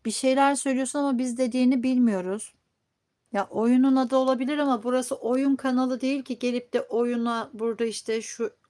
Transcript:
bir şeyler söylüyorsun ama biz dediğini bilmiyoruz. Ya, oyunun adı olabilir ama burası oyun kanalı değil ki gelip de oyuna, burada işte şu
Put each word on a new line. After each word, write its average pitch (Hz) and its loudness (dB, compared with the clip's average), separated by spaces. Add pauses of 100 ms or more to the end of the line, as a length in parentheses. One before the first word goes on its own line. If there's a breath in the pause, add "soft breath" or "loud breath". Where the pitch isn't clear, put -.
bir 226 -2
şeyler 269 2
söylüyorsun 269 -2
ama 277 0
biz 247 -2
dediğini 254 2
bilmiyoruz. 220 0 (800)
Ya, 202 0
oyunun 254 4
adı 262 2
olabilir 262 0
ama 269 0
burası 254 -2
oyun 269 0
kanalı 254 -2
değil 262 -2
ki - -8
gelip 247 -4
de 240 0
oyuna, 233 -2
burada 226 -4
işte 220 -6
şu 220 -8 (180)